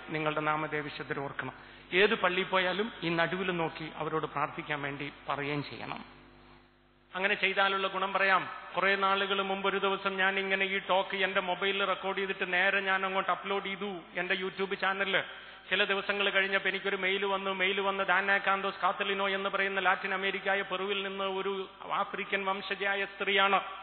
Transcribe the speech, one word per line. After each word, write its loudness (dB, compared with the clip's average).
നിങ്ങളുടെ 0
നാമധേയ -2
വിശുദ്ധരെ -6
ഓർക്കണം. -6
ഏത് 6
പള്ളിയിൽ 2
പോയാലും 0
ഈ 0
നടുവിൽ 0
നോക്കി -2
അവരോട് -2
പ്രാർത്ഥിക്കാൻ -4
വേണ്ടി -6
പറയുകയും -2
ചെയ്യണം. -10
അങ്ങനെ 2
ചെയ്താലുള്ള 2
ഗുണം 0
പറയാം. 4
കുറെ 4
നാളുകൾ 2
മുമ്പ് 0
ഒരു 0
ദിവസം 0
ഞാൻ 2
ഇങ്ങനെ 2
ഈ -2
ടോക്ക് 0
എന്റെ 2
മൊബൈലിൽ 0
റെക്കോർഡ് -2
ചെയ്തിട്ട് -2
നേരെ 2
ഞാൻ 2
അങ്ങോട്ട് 0
അപ്ലോഡ് -2
ചെയ്തു -6
എന്റെ 0
YouTube -4
ചാനലില്. 0
ചില 2
ദിവസങ്ങൾ 0
കഴിഞ്ഞപ്പോ 2
എനിക്കൊരു -2
മെയിൽ 0
വന്നു. -2
മെയിൽ 0
വന്ന് 0
"ഡാനാക്കാന്തോസ് 2
കാത്തലിനോ 0
എന്ന് -2
പറയുന്ന 0
ലാറ്റിൻ 2
അമേരിക്കയായ 0
പെറുവിൽ -2
നിന്ന് -4
ഒരു -4
ആഫ്രിക്കൻ -2
വംശജയായ -2
സ്ത്രീയാണ്." 4